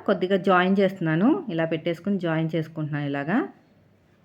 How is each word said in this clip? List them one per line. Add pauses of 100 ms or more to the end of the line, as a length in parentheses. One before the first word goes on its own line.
కొద్దిగా (120)
జాయిన్
చేస్తున్నాను. (240)
ఇలా
పెట్టేసుకుని
జాయిన్
చేసుకుంటున్నాను.
ఇలాగా (880)